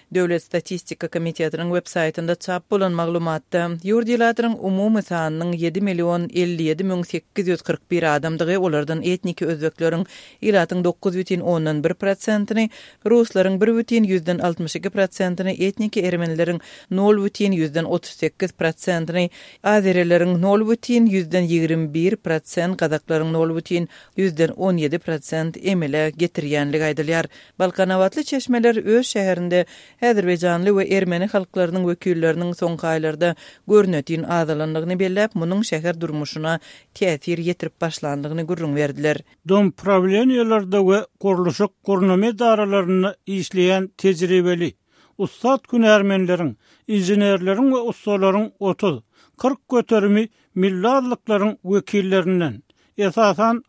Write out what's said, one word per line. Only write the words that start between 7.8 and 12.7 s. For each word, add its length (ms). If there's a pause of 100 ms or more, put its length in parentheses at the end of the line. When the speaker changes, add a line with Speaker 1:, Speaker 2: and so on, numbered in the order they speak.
Speaker 1:
bir 120
adamdygy, 540
olardan 460
etniki 420
özbekleriň 580 (380)
ýylatynyň 420
dokuz 320
bütin 240
ondan 440
bir 100
prosentini, 760 (360)